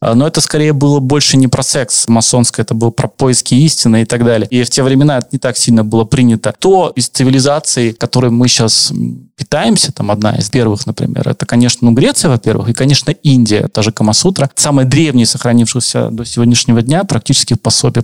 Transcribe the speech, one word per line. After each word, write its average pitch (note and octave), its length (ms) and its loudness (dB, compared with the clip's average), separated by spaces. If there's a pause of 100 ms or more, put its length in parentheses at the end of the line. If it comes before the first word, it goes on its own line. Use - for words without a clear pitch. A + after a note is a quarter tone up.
А, A2+ 120 0
но C3 120 2
это - 160 -4
скорее D3+ 320 0
было C#3+ 260 2
больше C#3 380 0
не C3 100 4
про B2+ 140 0
секс - 440 -4
масонское, A#2 580 0
это A#2 100 -4
было A2+ 160 0
про A#2+ 180 -2
поиски B2+ 460 -2
истины B2 480 2
и - 20 -2
так A#2+ 180 -2
далее. A2+ 280 2
И B2 140 0
в A#2 40 -4
те - 140 -2
времена C3+ 340 2
это B2 160 -4
не C#3 60 -4
так B2 180 -4
сильно A2+ 260 2
было A2 220 0
принято. A#2 540 0
То F#3 360 2
из - 140 -6
цивилизаций, C3 840 0
которой B2 360 -2
мы A#2+ 180 2
щас, - 420 0
м, - 440 -8
питаемся, F3+ 580 -2
там G#2 180 -4
одна G#2 260 0
из A2 140 -4
первых, A2+ 360 0
например, - 400 -4
это, A#2+ 200 -4
конечно, A#2+ 420 2
ну, A#2 80 4
Греция, C#3 320 0
во-первых, A2 400 0
и, A#2 60 -2
конечно, C#3 360 0
Индия, A2 580 2
та - 120 -4
же G#2+ 120 0
Камасутра, C3+ 640 0
самое C#3 320 0
древнее C3+ 400 2
сохранившееся A#2 840 0
до A#2 160 -8
сегодняшнего A#2 560 2
дня D#3 220 -2
практически - 500 -2
пособие A2+ 500 -2